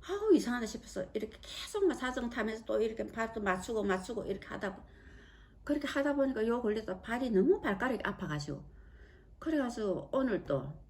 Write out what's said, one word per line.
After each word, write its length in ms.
아우, 280
이상하다 320
싶어서 480
이렇게 280
계속 460
막 80
자전거 340
타면서 360
또 160
이렇게 260
발도 340
맞추고 420
맞추고 420
이렇게 220
하다 280
보-, 80
그렇게 240
하다 280
보니까 300
요 160
근래 220
또 180
발이 300
너무 300
발가락이 420
아파가지고 580
그래가지고 720
오늘 320
또 300